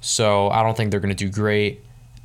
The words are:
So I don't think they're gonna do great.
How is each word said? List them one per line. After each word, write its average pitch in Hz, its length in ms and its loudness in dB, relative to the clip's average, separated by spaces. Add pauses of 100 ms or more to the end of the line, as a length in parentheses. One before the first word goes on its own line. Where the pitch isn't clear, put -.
So 101 500 2
I 110 120 2
don't 110 140 0
think 107 160 -2
they're 101 80 0
gonna 98 140 -2
do 98 160 -4
great. 104 500 0 (440)